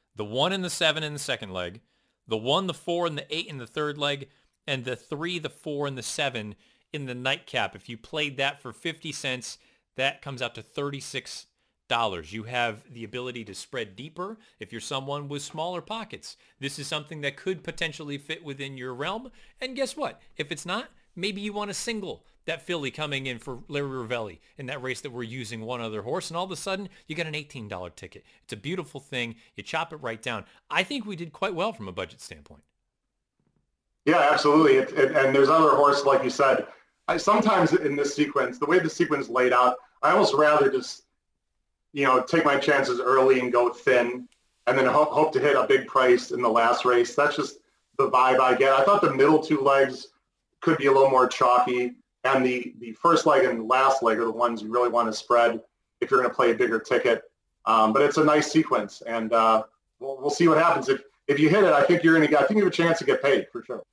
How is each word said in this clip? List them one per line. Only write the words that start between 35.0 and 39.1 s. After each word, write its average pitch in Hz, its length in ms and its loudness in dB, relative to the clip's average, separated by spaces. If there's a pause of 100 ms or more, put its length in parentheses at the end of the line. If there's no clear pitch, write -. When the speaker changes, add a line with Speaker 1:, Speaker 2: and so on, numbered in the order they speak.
Speaker 2:
and 135 200 4
there's 139 140 6
other 156 260 4
horses, 143 280 4
like 135 200 2
you 123 80 -2
said. 131 340 2 (440)
I, 170 80 -2
sometimes 202 560 2
in 143 240 0
this - 180 -2
sequence, 135 440 -2
the 147 60 -4
way 170 140 4
the 160 100 0
sequence 151 380 -2